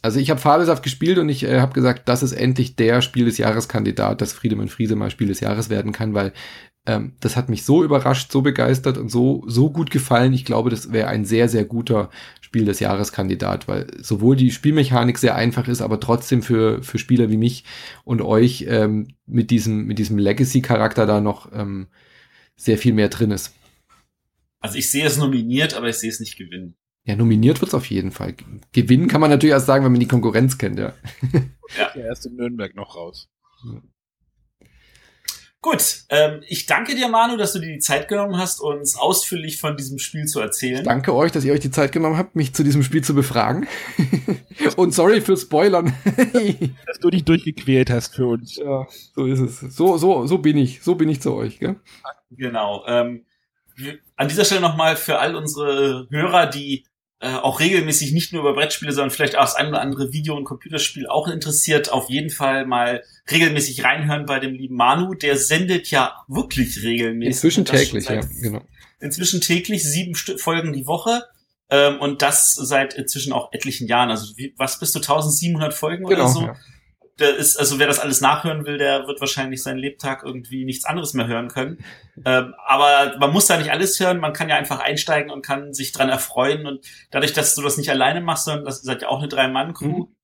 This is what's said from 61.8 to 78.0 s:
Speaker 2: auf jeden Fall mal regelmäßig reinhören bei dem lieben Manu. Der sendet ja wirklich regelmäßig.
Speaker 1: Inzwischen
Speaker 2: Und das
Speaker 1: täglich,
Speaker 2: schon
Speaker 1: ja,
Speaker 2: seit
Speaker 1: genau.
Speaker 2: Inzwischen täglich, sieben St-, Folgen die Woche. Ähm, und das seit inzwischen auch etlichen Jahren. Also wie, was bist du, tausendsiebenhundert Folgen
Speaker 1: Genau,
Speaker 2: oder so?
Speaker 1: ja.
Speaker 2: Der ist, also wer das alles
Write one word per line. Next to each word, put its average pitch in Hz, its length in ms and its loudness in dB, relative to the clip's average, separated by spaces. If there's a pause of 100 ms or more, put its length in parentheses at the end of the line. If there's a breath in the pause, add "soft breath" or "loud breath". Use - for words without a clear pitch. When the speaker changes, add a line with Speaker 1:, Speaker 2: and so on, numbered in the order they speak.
Speaker 2:
auf 123 180 -2
jeden 147 220 -4
Fall 135 340 -2
mal 123 380 -2 (260 soft breath)
regelmäßig 147 540 0
reinhören 147 420 0
bei 135 140 -2
dem 131 160 -6
lieben 131 200 -10
Manu. 151 380 2
Der 143 240 0
sendet 170 540 0
ja 135 240 2 (120)
wirklich 135 560 -4
regelmäßig. 117 520 -2
Speaker 1:
Inzwischen 170 260 2
Speaker 2:
Und 151 120 0
das 135 80 6
Speaker 1:
täglich, 104 240 -2
Speaker 2:
schon 107 100 -2
Speaker 1:
ja, 107 80 -2
Speaker 2:
seit - 80 -8 (100)
Speaker 1:
genau. 107 200 -4 (380 soft breath)
Speaker 2:
Inzwischen 175 420 -2
täglich, 175 420 0
sieben 165 320 -4
St-, - 240 -8
Folgen 165 340 -2
die 131 140 -8
Woche. 226 360 -2 (460)
Ähm, 143 300 4
und 143 220 -2
das - 340 2
seit 135 400 -2
inzwischen 131 380 -6
auch - 200 -6
etlichen 123 340 -8
Jahren. 120 220 2
Also 107 280 -6
wie, 135 200 -14
was 131 220 -6
bist - 160 -4
du, 143 40 -4
tausendsiebenhundert 156 760 0
Folgen 175 300 -4
Speaker 1:
Genau, 180 180 4
Speaker 2:
oder 123 40 4
so? 131 140 4
Speaker 1:
ja. 117 140 -6 (640 soft breath)
Speaker 2:
Der 143 160 4
ist, - 200 2
also 139 220 0
wer 143 80 4
das 143 120 0
alles 139 200 -2